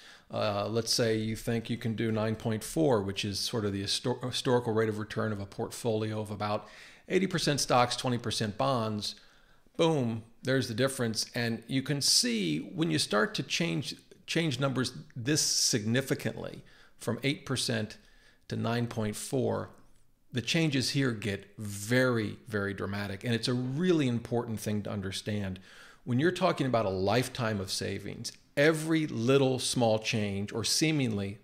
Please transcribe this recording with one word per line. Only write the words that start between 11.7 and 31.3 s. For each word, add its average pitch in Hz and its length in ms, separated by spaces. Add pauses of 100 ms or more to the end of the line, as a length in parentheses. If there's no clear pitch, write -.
can 143 200
see 202 580 (140)
when 165 180
you 151 60
start 208 380
to 147 80
change, 165 500 (320)
change 160 320
numbers 131 360 (240)
this 135 240
significantly - 1200 (340)
from - 260
eight 139 220
percent 117 520 (500)
to 123 80
nine 117 320
point 107 300
four, 107 540 (600)
the 123 100
changes 147 500
here 135 200
get 104 340 (120)
very, 107 800 (100)
very 101 260
dramatic. 98 500
And 120 100
it's 113 160
a 123 40
really 139 540
important 117 520
thing 104 240
to 107 60
understand. 98 680 (460)
When 123 140
you're 170 120
talking 170 360
about 113 180
a 95 40
lifetime 107 680
of 95 100
savings, 98 640 (240)
every 156 520
little 127 520
small 113 400
change 101 540
or 113 100
seemingly 110 800